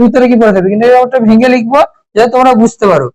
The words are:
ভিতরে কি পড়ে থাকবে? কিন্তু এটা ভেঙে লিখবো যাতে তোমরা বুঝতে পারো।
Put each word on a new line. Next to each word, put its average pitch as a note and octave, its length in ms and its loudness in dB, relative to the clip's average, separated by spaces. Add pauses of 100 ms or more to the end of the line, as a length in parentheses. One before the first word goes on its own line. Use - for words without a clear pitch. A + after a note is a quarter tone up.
ভিতরে B3 280 0
কি B3 100 2
পড়ে A3 140 2
থাকবে? F#3+ 180 -2
কিন্তু G#3+ 160 -2
এটা B3 300 0 (100)
ভেঙে A3+ 260 2
লিখবো B3+ 260 -2 (340)
যাতে A3+ 200 0
তোমরা B3+ 180 2 (100)
বুঝতে - 300 -4
পারো। C#3 220 -2